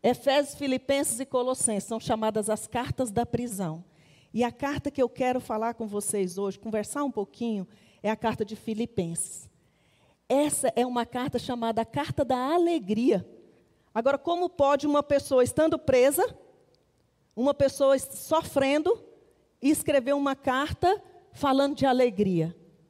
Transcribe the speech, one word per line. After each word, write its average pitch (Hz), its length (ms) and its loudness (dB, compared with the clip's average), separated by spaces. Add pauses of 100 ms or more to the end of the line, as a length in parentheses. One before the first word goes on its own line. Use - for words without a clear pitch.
Efésios, 269 540 2
Filipenses 269 640 -2
e 269 60 -4
Colossenses 247 580 -2
são 226 160 -6
chamadas 220 500 -2
as 214 180 -4
cartas - 440 -4
da 233 140 -2
prisão. 196 580 -6 (500)
E 233 120 0
a 233 60 -4
carta 277 380 -4
que 277 120 -2
eu 240 80 2
quero 254 320 -2
falar 226 320 -4
com 226 140 -8
vocês 202 500 -4
hoje, 196 200 -4
conversar 220 460 -4
um 277 80 -2
pouquinho, 208 560 -4 (340)
é 208 80 -2
a 220 60 0
carta 220 300 -4
de 214 100 -12
Filipenses. 208 920 -6 (800)
Essa 277 440 2
é 247 120 2
uma 240 200 -2
carta 247 320 -4
chamada 226 440 -2
a 226 40 -2
Carta 285 380 -4
da 247 140 0
Alegria. 254 920 0 (640)
Agora, 269 240 2
como 349 300 -2
pode 285 400 2
uma 285 160 2
pessoa 277 400 2
estando 311 340 2
presa, 277 460 4 (1120)
uma 269 180 2
pessoa 277 460 4
sofrendo, 302 1040 0 (580)
e 269 80 2
escrever 285 440 2
uma 277 200 0
carta 294 720 0 (300)
falando 277 420 2
de 269 100 0
alegria? 190 680 2 (340)